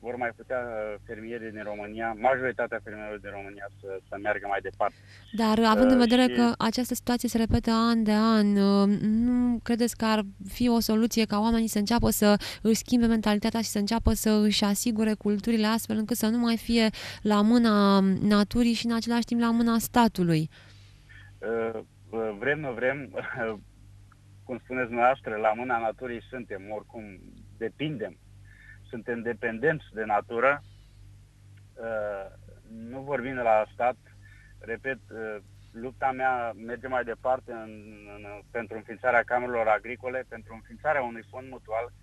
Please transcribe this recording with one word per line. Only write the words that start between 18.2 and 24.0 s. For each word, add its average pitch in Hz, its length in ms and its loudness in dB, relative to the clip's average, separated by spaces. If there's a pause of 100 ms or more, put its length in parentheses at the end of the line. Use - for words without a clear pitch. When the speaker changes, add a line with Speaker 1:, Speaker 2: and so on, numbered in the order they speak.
Speaker 2:
naturii 208 520 2
și, 226 140 -2
în 233 80 0
același 233 300 0
timp, 233 160 -2
la 233 100 2
mâna 233 280 2
statului? 180 720 2 (880)
Speaker 1:
Uh, 113 420 -4 (300)
uh, 110 280 -4
vrem, 143 220 -2
nu 139 120 -8
vrem, 127 380 -4 (560)
<laughs> - 760 -20